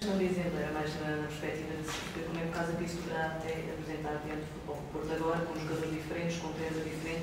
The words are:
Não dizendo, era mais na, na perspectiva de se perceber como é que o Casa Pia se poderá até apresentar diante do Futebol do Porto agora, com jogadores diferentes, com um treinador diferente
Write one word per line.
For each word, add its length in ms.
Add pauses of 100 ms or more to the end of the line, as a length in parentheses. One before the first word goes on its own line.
Não 120
dizendo, 420
era 140
mais 160 (100)
na, 160
na 120
perspectiva 500
de 100
se 100
perceber 300
como 120
é 20
que 80
o 20
Casa 220
Pia 160
se 80
poderá 280
até 280
apresentar 720
diante 160
do 120
Futebol 220
do 160
Porto 220
agora, 320
com 140
jogadores 320
diferentes, 480
com 100
um 40
treinador 300
diferente 400